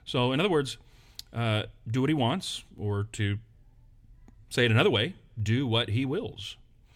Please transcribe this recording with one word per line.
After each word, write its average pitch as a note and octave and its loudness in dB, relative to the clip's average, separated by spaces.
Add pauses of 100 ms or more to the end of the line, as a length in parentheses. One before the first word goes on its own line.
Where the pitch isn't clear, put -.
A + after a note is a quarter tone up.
So, B2 0
in C3+ 0
other G3 2
words, D3 0 (540)
uh, A2+ 0 (260)
do B2+ 0
what C3+ 2
he D#3+ 2
wants, C#3+ -2 (160)
or G2+ -2
to G#2 0 (1080)
say B2 2
it A2+ 6
another C#3+ 6
way, B2 0 (260)
do A#2 0
what A2+ 0
he A#2 0
wills. C#3+ -6 (400)